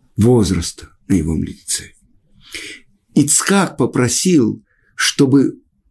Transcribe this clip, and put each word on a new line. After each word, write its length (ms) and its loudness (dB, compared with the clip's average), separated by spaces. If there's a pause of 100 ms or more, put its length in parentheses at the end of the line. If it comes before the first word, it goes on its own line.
(160)
возраста 800 0 (120)
на 60 0
его 200 -2
лице. 580 -8 (1200)
Ицхак 600 0
попросил, 880 0 (300)
чтобы 680 0 (300)